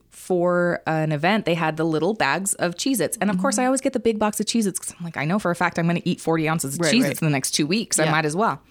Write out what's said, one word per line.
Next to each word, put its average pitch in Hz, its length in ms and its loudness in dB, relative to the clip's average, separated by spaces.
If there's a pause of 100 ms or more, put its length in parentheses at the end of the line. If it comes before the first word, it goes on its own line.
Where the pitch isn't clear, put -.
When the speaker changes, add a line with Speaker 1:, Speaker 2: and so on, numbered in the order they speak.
(100)
Speaker 1:
for 175 760 0
an 156 260 0
event, 175 320 0
they 165 100 2
had 160 220 -2
the 160 80 0
little 165 300 2
bags 160 400 -2
of 175 220 -2
Cheez-Its. 202 440 0
And 208 100 0
of 185 80 0
course, 233 180 0
Speaker 2:
Mm-hmm. 254 60 2
Speaker 1:
I 254 40 2
always 262 140 2
get 269 120 0
the 240 80 0
big 220 180 2
box 214 220 0
of 208 60 -4
Cheez-Its 208 320 0
'cause - 200 -12
I'm 175 60 -12
like, 165 120 -10
"I 135 80 -2
know 175 140 2
for 180 120 0
a 170 60 0
fact 180 220 0
I'm 170 80 2
gonna 170 180 0
eat 180 160 -2
forty 160 280 0
ounces 156 260 -2
of 156 60 -2
Speaker 2:
Right, 160 140 2
Speaker 1:
Cheez-Its 262 140 4
Speaker 2:
right. 135 140 -4
Speaker 1:
in 160 40 2
the 151 60 2
next - 200 -2
two 151 140 0
weeks. 214 320 -2
I 156 60 2
Speaker 2:
Yeah. 151 80 2
Speaker 1:
might 156 140 2
as 151 100 -2
well." 190 240 0 (100)